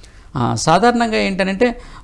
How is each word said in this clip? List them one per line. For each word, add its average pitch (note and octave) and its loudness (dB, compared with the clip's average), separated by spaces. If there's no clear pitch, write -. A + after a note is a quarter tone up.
ఆ, A#2 -2
సాధారణంగా A3 2
ఏంటంటే G3 -2